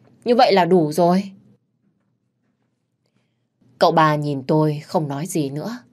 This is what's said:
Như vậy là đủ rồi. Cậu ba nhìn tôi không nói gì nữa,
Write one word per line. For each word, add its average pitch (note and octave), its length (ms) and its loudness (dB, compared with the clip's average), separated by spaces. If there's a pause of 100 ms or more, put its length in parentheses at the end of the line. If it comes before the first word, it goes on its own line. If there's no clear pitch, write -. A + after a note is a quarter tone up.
(260)
Như A#3+ 100 2
vậy A3+ 180 4
là F#3 120 4
đủ E3+ 260 2
rồi. F3+ 320 0 (2500)
Cậu - 120 2
ba D#3 240 2
nhìn D3 280 -6
tôi D#3 420 0
không D#3 220 -4
nói C#3 180 -8
gì D3 240 -4
nữa, D3+ 280 -10 (160)